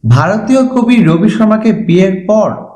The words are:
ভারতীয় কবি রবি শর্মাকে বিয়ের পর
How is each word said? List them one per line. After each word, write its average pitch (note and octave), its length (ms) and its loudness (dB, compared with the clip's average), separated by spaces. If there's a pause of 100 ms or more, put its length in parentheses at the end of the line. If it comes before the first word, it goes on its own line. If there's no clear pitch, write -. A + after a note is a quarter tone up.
ভারতীয় G#3+ 600 0
কবি A#3+ 280 0
রবি E3+ 320 2
শর্মাকে A3 440 0
বিয়ের F#3 560 0
পর G#3 240 0 (240)